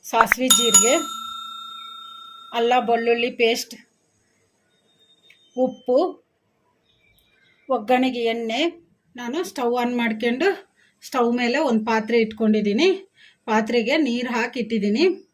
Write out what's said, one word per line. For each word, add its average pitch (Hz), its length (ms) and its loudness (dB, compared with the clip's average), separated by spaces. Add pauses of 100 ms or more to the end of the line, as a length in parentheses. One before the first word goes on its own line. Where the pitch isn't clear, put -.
(100)
ಸಾಸಿವೆ, 247 380 2 (100)
ಜೀರಿಗೆ, 240 360 4 (1600)
ಅಲ್ಲ 233 140 2 (160)
ಬೆಳ್ಳುಳ್ಳಿ 233 420 2 (100)
ಪೇಸ್ಟ್, 233 340 0 (1900)
ಉಪ್ಪು, 254 340 0 (1800)
ಒಗ್ಗರಣೆಗೆ 247 460 0 (120)
ಎಣ್ಣೆ. 233 260 -4 (600)
ನಾನು 240 180 -6 (120)
ಸ್ಟವ್ 247 320 -2
ಆನ್ 247 200 -2
ಮಾಡ್ಕೊಂಡು 240 460 0 (600)
ಸ್ಟವ್ 240 220 0 (100)
ಮೇಲೆ 240 180 0 (100)
ಒಂದು 226 220 2
ಪಾತ್ರೆ 220 340 0
ಇಟ್ಕೊಂಡಿದ್ದೀನಿ. 214 640 2 (600)
ಪಾತ್ರೆಗೆ 226 460 0 (140)
ನೀರು 247 300 -2
ಹಾಕಿಟ್ಟಿದ್ದೀನಿ. 226 680 0 (300)